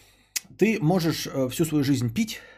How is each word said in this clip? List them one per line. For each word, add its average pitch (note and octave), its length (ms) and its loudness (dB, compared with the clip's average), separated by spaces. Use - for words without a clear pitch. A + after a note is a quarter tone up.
Ты G#3+ 240 2
можешь, D#3+ 460 0
э, C3 220 -2
всю D#3 160 0
свою D3+ 180 0
жизнь A#2+ 300 0
пить, A3 260 -4